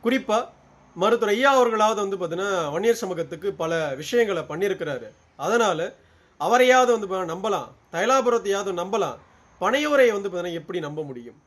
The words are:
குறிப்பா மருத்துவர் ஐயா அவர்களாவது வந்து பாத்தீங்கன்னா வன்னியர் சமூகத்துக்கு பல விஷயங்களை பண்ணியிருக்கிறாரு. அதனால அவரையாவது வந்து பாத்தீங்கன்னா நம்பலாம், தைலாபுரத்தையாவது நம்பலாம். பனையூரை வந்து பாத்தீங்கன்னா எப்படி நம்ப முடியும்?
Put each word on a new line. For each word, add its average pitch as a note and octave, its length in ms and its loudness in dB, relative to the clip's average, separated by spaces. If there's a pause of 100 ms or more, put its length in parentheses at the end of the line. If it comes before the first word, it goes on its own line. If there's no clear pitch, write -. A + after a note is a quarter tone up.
குறிப்பா B3 340 0 (580)
மருத்துவர் G#3 380 2
ஐயா C4 220 4
அவர்களாவது A3 460 4
வந்து G3 200 -4
பாத்தீங்கன்னா F3+ 400 -2 (100)
வன்னியர் A3+ 300 2
சமூகத்துக்கு F3 500 -6
பல E3 280 -2 (160)
விஷயங்களை F#3 560 0
பண்ணியிருக்கிறாரு. D3+ 580 -4 (300)
அதனால F#3+ 500 0 (520)
அவரையாவது B3 540 4
வந்து G3+ 140 -6
பாத்தீங்கன்னா F#3 260 -4
நம்பலாம், F#3 320 -4 (280)
தைலாபுரத்தையாவது G3+ 880 0
நம்பலாம். F#3 380 -2 (420)
பனையூரை C4+ 520 4
வந்து G3+ 180 -4
பாத்தீங்கன்னா F3 300 -6
எப்படி E3+ 260 -6
நம்ப D3+ 160 -8
முடியும்? A#2+ 440 -14